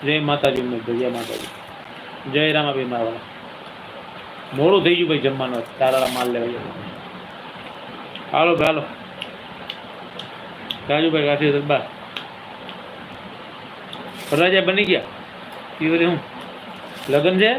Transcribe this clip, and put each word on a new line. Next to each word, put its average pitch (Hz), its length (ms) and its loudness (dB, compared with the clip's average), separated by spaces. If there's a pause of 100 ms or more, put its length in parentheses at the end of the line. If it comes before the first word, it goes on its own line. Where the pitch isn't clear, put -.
જય 151 140 4
માતાજી, 139 420 2
મેં 117 360 -2
જય 123 100 2
માતાજી. 120 420 -4 (800)
જય 151 220 4
રામાભાઈ 143 320 2
મારવાલા. 117 400 -2 (1300)
મોડું 170 300 8
થઈ 175 120 8
ગયું 170 120 4
ભાઈ 151 100 4
જમવાનું, 131 600 0
તારા 131 360 6
માલ 123 160 2
લેવા 120 160 0
જવાનું. 120 380 -6 (1500)
હાલો 165 240 6
ભાઈ, 156 100 4
હાલો. 156 160 2 (2000)
રાજુભાઈ 156 380 4
કાઠી 147 260 6
દરબાર. 143 280 4 (2500)
વરરાજા 180 280 6
બની 190 240 4
ગયા. 170 180 4 (800)
એ 156 80 4
વળી 165 160 6
હું? 170 140 4 (880)
લગ્ન 156 320 6
છે? 220 180 8